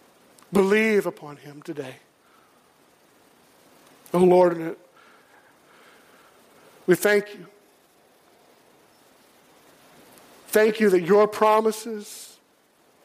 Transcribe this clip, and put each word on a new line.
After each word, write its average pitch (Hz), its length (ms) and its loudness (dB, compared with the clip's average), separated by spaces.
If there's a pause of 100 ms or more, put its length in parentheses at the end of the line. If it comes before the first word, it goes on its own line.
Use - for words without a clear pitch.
(520)
Believe 202 540 2
upon 147 300 -12
him 143 260 -20
today. 139 340 -14 (2250)
Oh 175 60 0
Lord, 180 580 2 (2000)
we 180 100 4
thank 208 380 0
you. 175 120 -20 (3000)
Thank 214 320 0
you 208 100 2
that 185 120 2
your 202 260 2
promises 214 1120 -4 (680)